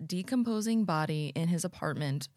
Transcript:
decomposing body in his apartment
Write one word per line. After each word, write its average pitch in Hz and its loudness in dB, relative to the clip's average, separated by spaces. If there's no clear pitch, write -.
decomposing 220 0
body 156 0
in 165 2
his 175 2
apartment 143 -2